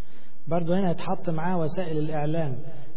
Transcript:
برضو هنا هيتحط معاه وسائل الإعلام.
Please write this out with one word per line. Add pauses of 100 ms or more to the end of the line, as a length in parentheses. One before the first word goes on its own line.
(480)
برضو
هنا
هيتحط
معاه
وسائل
الإعلام. (360)